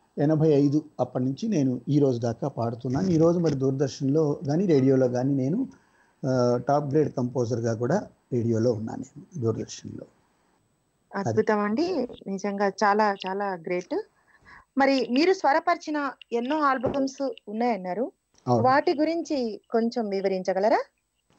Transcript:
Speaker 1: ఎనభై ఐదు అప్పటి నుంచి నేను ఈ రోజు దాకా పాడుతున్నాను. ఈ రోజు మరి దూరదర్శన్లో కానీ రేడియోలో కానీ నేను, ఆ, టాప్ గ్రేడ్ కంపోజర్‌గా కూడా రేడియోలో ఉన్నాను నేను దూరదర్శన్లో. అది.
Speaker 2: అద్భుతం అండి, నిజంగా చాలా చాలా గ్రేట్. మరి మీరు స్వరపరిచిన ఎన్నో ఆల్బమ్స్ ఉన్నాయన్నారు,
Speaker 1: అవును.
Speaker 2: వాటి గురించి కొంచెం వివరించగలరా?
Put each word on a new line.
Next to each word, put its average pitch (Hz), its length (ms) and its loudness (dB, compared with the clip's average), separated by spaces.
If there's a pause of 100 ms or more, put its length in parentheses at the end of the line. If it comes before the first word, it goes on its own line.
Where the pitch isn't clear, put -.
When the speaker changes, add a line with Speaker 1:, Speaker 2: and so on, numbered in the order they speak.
(180)
Speaker 1:
ఎనభై 156 300 4
ఐదు 143 340 4 (180)
అప్పటి 127 240 -2
నుంచి 139 240 -4
నేను 135 400 0
ఈ 143 100 2
రోజు 135 200 4
దాకా 117 300 -4
పాడుతున్నాను. 127 640 -4
ఈ 170 60 4
రోజు 170 220 4
మరి 165 160 2
దూరదర్శన్లో 139 840 0 (100)
కానీ 165 180 0
రేడియోలో 135 420 4
కానీ 127 260 0
నేను, 143 340 -2 (580)
ఆ, 123 300 2 (120)
టాప్ 143 220 0
గ్రేడ్ 147 220 2
కంపోజర్‌గా 117 600 -2
కూడా 131 320 -2 (260)
రేడియోలో 117 400 2
ఉన్నాను 107 300 -8
నేను - 400 -12
దూరదర్శన్లో. - 640 -6 (1080)
అది. 196 120 -4
Speaker 2:
అద్భుతం 214 300 2
అండి, 247 500 -2 (180)
నిజంగా 202 420 -2
చాలా 202 440 2
చాలా 196 400 -6
గ్రేట్. 180 480 -6 (800)
మరి 269 320 2
మీరు 311 220 4
స్వరపరిచిన 311 800 0 (220)
ఎన్నో 247 260 -2
ఆల్బమ్స్ 269 720 0 (180)
ఉన్నాయన్నారు, 214 640 -4 (360)
Speaker 1:
అవును. 240 160 4
Speaker 2:
వాటి 285 300 2
గురించి 302 640 -2 (100)
కొంచెం 233 380 -2
వివరించగలరా? 196 720 0 (600)